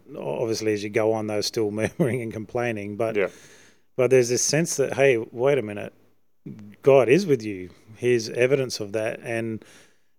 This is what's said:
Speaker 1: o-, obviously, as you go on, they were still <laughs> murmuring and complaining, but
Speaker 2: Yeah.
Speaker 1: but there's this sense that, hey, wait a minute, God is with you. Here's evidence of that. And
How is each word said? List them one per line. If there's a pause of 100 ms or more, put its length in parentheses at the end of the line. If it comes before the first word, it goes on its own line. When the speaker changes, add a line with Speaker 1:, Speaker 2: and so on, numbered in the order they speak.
(160)
Speaker 1:
o-,
obviously,
as
you
go
on,
they
were
still
<laughs>
murmuring
and
complaining,
but
Speaker 2:
Yeah. (680)
Speaker 1:
but
there's
this
sense
that,
hey,
wait
a
minute, (880)
God
is
with
you. (260)
Here's
evidence
of
that.
And (540)